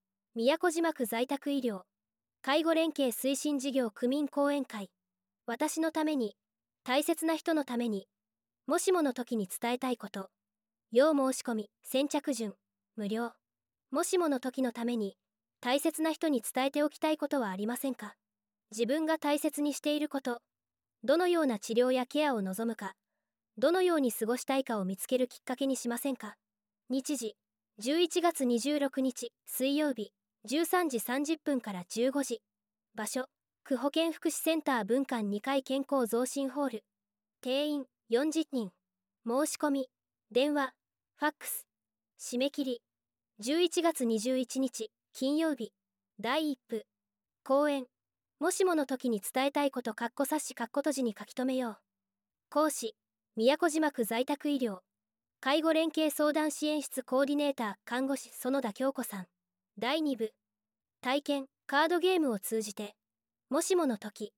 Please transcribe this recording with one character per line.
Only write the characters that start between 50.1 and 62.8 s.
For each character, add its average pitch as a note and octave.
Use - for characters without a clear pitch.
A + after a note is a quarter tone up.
こ C#4
冊 D4+
子、 -
か A#3+
っ -
こ C#4+
閉 D4+
じ C4
に A3
書 G3+
き -
留 C4
め B3+
よ B3
う。 G3+
講 D4+
師、 -
宮 B3
古 E4
島 D4+
区 A#3+
在 A3+
宅 D4
医 C#4+
療、 G#3+
介 D4
護 D#4+
連 D#4+
携 D#4
相 D4+
談 D4+
支 -
援 D4+
室 -
コ B3+
ー C#4
デ C#4+
ィ -
ネ D4
ー -
タ B3
ー、 G3+
看 B3+
護 C4+
師、 -
園 C4+
田 A3
京 C4+
子 B3+
さ F#3+
ん。 F3
第 C4
二 C#4
部、 G#3+
体 C#4
験、 C#4
カ C#4
ー E4
ド F4
ゲ F#4
ー E4+
ム C#4+
を G3+
通 A3
じ G#3
て、 G#3